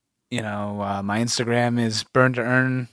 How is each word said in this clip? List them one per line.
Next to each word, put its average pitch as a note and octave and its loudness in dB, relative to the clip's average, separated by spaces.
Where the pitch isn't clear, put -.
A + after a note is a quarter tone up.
you A#2+ -4
know, G#2 -4
uh, G2 -2
my G2+ -2
Instagram A#2+ 0
is A2 -2
burn B2+ 4
to B2 -4
earn B2+ 0